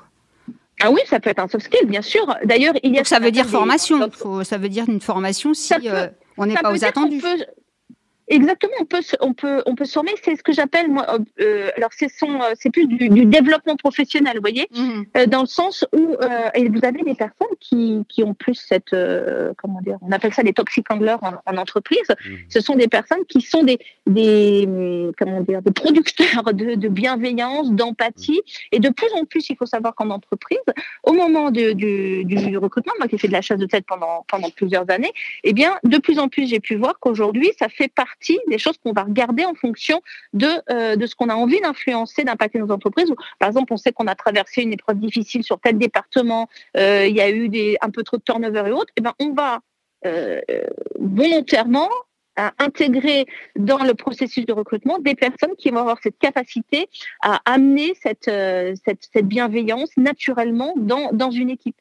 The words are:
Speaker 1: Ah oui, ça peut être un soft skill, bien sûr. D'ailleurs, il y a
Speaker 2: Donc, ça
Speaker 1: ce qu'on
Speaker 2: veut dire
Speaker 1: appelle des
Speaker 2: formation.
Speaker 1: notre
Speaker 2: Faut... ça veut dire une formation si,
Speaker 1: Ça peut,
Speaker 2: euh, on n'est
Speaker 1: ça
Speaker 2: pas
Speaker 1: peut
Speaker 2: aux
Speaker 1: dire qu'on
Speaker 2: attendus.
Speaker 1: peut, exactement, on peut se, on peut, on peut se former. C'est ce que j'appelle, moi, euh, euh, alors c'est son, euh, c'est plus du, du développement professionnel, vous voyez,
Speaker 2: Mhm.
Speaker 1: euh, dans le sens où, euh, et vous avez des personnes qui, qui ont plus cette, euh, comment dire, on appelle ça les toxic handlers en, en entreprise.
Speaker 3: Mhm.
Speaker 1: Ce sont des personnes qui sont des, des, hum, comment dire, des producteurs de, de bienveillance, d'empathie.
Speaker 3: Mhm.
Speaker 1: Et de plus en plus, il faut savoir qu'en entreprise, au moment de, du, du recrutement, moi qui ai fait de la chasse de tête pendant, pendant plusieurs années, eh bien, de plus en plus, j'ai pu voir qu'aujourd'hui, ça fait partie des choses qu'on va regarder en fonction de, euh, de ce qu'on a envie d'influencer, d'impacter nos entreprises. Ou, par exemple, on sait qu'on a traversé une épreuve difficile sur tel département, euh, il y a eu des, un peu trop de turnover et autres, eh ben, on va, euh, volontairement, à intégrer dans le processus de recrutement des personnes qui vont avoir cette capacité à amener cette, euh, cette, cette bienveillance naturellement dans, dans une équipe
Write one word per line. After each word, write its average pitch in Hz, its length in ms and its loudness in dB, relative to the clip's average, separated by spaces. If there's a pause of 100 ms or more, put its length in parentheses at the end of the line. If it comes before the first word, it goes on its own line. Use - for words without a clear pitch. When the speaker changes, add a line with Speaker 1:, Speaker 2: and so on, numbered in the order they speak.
(840)
Speaker 1:
Ah 214 80 4
oui, 320 140 6
ça - 160 0
peut - 80 -2
être 202 120 0
un 185 80 -2
soft 220 180 -4
skill, 466 200 4
bien 202 140 -2
sûr. 339 420 0
D'ailleurs, 247 300 4 (100)
il 262 100 2
y - 20 2
a 277 60 4
Speaker 2:
Donc, 277 60 0
ça 285 100 4
Speaker 1:
ce 233 40 4
qu'on 233 60 2
Speaker 2:
veut 233 60 6
dire 247 100 4
Speaker 1:
appelle 233 100 -4
des 247 60 2
Speaker 2:
formation. 277 400 2
Speaker 1:
notre 214 200 -2
Speaker 2:
Faut... 190 260 -6
ça 214 120 -4
veut 196 140 -4
dire 220 180 -4
une 214 140 0
formation 196 500 -2
si, - 160 -2
Speaker 1:
Ça 330 100 4
peut, 247 100 -6
Speaker 2:
euh, 185 180 -2 (320)
on 202 80 0
n'est 214 80 0
Speaker 1:
ça 220 80 2
Speaker 2:
pas 214 80 2
Speaker 1:
peut 202 40 2
Speaker 2:
aux - 40 0
Speaker 1:
dire 214 160 2
qu'on 277 80 2
Speaker 2:
attendus. 294 160 0
Speaker 1:
peut, 349 260 -2 (840)
exactement, 339 520 4
on 320 60 -2
peut 349 160 -2
se, - 180 -4
on 262 140 0
peut, 277 320 -2
on 254 80 0
peut 285 100 -4
se 277 80 -6
former. 311 200 -2 (120)
C'est 320 120 0
ce - 60 -12
que 311 100 2
j'appelle, 311 360 0
moi, 269 220 0
euh, 226 80 0 (220)
euh, 202 360 0
alors 226 180 0
c'est 294 140 -2
son, 285 320 -2
euh, 233 180 0
c'est 254 120 -2
plus 330 160 4
du, 240 240 2
du 220 160 8
développement 302 500 6
professionnel, 277 600 0
vous 220 40 -6
voyez, 226 340 -2
Speaker 2:
Mhm. 240 300 -2 (120)
Speaker 1:
euh, 254 100 6
dans 262 140 4
le 262 80 0
sens 359 440 -2
où, 320 300 2
euh, 240 320 -2
et 247 140 4
vous 220 160 0
avez 254 180 0
des 285 120 -2
personnes 226 340 -4 (100)
qui, 226 500 0
qui - 140 0
ont 208 100 0
plus 247 220 -4
cette, - 400 -4
euh, - 640 -2
comment 190 240 -8
dire, 196 180 -6
on 185 120 -6
appelle 208 200 0
ça 247 100 0
les 202 120 2
toxic - 360 -2
handlers 220 320 0
en, 185 100 -6 (120)
en 190 140 -6
entreprise. 214 500 -2
Speaker 3:
Mhm. 98 300 -4 (100)
Speaker 1:
Ce 226 120 2
sont 277 160 0
des 240 120 4
personnes 330 400 0
qui 254 120 -6
sont 320 240 2
des, 254 140 4 (280)
des, 208 600 4
hum, 180 520 -4
comment 190 220 -2
dire, 190 200 -2
des 196 120 0
producteurs 294 840 2
de, 226 220 -2
de 208 120 0
bienveillance, 247 840 -2
d'empathie. 233 720 -2
Speaker 3:
Mhm. - 280 -20
Speaker 1:
Et 208 60 2
de 240 120 4
plus 440 300 -2
en 311 40 -2
plus, - 260 -4
il 262 60 -8
faut 247 100 -4
savoir 226 300 -4
qu'en 214 140 -4
entreprise, 202 480 -6 (440)
au 311 120 4
moment 320 360 4
de, 226 220 2
du, 190 520 -2
du 196 340 0
recrutement, 214 400 -2
moi 262 100 -2
qui 220 80 -2
ai - 20 -6
fait 202 100 0
de 185 40 -2
la 190 100 0
chasse 202 160 -2
de 196 80 -2
tête 190 220 -2
pendant, 170 400 -6
pendant 185 220 -4
plusieurs 185 380 -2
années, 240 240 0 (300)
eh 220 100 2
bien, 320 300 2
de 247 160 4
plus 302 220 2
en 277 80 0
plus, 269 200 -2
j'ai 226 120 0
pu 220 160 -4
voir 254 240 -2
qu'aujourd'hui, 220 580 2
ça 220 100 0
fait 269 240 -2
partie - 460 -2 (100)
des 220 100 0
choses - 240 -2
qu'on 233 100 -2
va 202 120 0
regarder 233 400 0
en 349 100 -2
fonction 302 480 -2 (320)
de, 220 140 2 (220)
euh, 226 260 0
de 226 100 0
ce - 80 -12
qu'on 240 140 -2
a 220 60 -2
envie 247 260 2
d'influencer, 269 640 -4
d'impacter 226 340 -2
nos 208 120 -2
entreprises. 214 400 0
Ou, 262 60 -2 (220)
par 196 100 2
exemple, 247 240 0
on 226 40 0
sait 240 160 0
qu'on 233 140 -4
a 190 80 -2
traversé 208 480 -2
une 226 100 -2
épreuve 202 260 -4
difficile 220 440 -4
sur 196 160 -4
tel 226 200 2
département, 226 720 0 (280)
euh, 196 300 4
il 208 100 2
y 214 40 4
a 202 100 4
eu 226 180 -2
des, 208 320 0
un 214 100 -4
peu 226 120 -8
trop 233 160 -4
de - 40 -14
turnover 226 460 -2
et 214 40 0
autres, 359 240 -4
eh - 40 0
ben, 233 180 -2
on 285 140 -2
va, 262 280 -2 (460)
euh, 139 340 -4 (580)
volontairement, 262 920 2 (480)
à 202 220 -4
intégrer 277 680 0 (300)
dans 269 260 0
le 254 120 4
processus 240 520 -4
de 233 60 0
recrutement 214 460 -2
des 285 160 0
personnes 262 440 -2
qui 269 120 0
vont 233 100 0
avoir 233 220 -2
cette 220 160 -4
capacité 277 720 -2 (340)
à 208 220 2
amener 277 560 4
cette, - 280 -6
euh, 190 460 -2 (100)
cette, - 280 -4
cette 214 140 4
bienveillance 233 720 -2
naturellement 254 800 0
dans, 247 360 -2
dans 254 180 0
une 247 200 -2
équipe - 300 -8